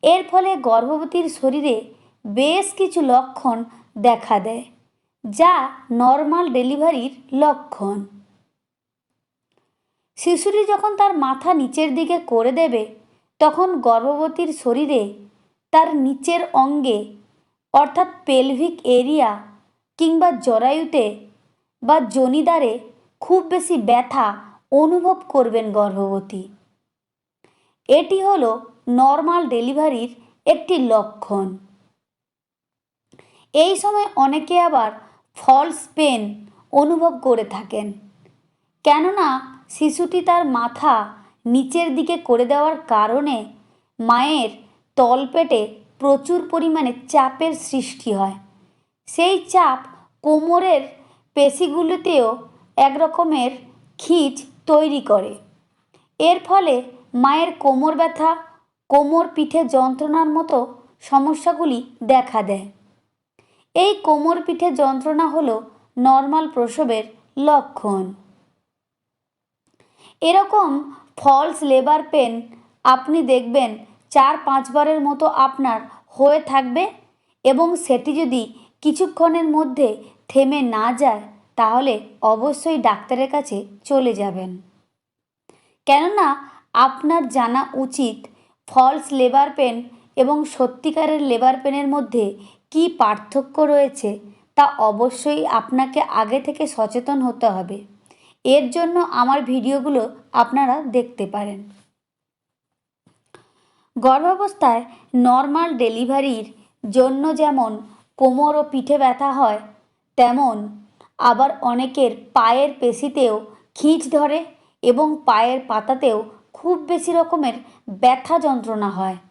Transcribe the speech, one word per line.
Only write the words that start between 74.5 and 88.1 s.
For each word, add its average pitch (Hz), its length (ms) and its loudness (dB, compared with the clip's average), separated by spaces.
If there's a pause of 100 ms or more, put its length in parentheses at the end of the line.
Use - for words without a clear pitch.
মতো 285 260 -2 (100)
আপনার 262 420 0 (340)
হয়ে 285 280 4
থাকবে, 269 440 -2 (600)
এবং 269 320 4
সেটি 277 360 -2
যদি 262 300 -2 (380)
কিছুক্ষণের 330 680 0
মধ্যে 294 400 0 (400)
থেমে 277 400 2
না 220 240 -2
যায়, 233 300 0 (340)
তাহলে 240 380 0 (280)
অবশ্যই 277 560 0
ডাক্তারের 247 520 -2
কাছে 285 260 -6 (280)
চলে 262 300 0
যাবেন। 190 360 -8 (1400)
কেননা 339 420 2 (460)
আপনার 302 540 2
জানা 240 340 -2 (140)
উচিত 262 420 -4 (500)